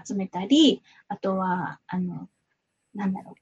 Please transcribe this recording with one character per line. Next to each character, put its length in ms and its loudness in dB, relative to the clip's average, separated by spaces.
集 60 -8
め 140 -4
た 180 -6
り、 380 4
あ 100 -8
と 180 -2
は、 520 -2
あ 120 -4
の、 300 -6
な 140 -4
ん 60 0
だ 100 -8
ろ 80 -20
う、 100 -20